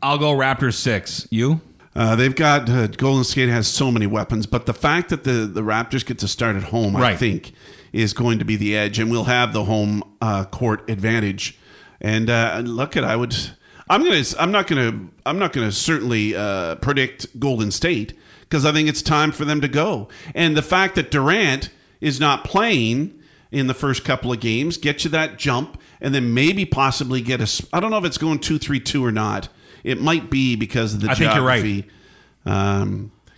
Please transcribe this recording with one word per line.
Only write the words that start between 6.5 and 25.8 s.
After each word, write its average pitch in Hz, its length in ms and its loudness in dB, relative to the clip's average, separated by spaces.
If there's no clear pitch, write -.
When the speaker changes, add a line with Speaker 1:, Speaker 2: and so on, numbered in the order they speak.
Speaker 2:
at 95 80 -4
home, 104 320 0
I 101 60 2
Speaker 1:
Right. 113 160 2
Speaker 2:
think, 95 360 -2
is 107 200 0
going 120 260 2
to 110 60 -4
be 107 120 0
the 104 200 0
edge, 104 220 -2
and 113 100 0
we'll 117 160 0
have 123 280 2
the 107 100 0
home, 104 400 0
uh, 101 240 0
court 107 440 -2
advantage. 104 680 -2
And, 110 300 0
uh, 117 340 0
look 120 320 -4
at, 139 80 0
I 110 120 0
would, 123 200 -2
I'm 214 140 4
gonna, 339 200 4
I'm 175 120 2
not 202 160 0
gonna, 117 400 0
I'm 151 140 -2
not 392 120 0
gonna 113 200 -2
certainly, 110 640 0
uh, 95 400 -2
predict 135 640 -2
Golden 113 320 0
State 127 420 -2
'cause 147 160 2
I 151 80 4
think 156 160 2
it's - 120 -2
time 156 300 2
for 156 140 -4
them 151 160 0
to 143 80 0
go. 143 380 -2
And 160 220 2
the 151 40 2
fact 190 340 2
that 160 160 0
Durant 151 580 2
is 139 180 0
not 143 240 2
playing 151 680 0
in 135 160 0
the 127 60 2
first 135 300 -2
couple 123 280 -2
of 117 100 -2
games, 127 360 0
get 147 280 -2
you 160 60 -2
that 156 280 -2
jump, 135 380 -2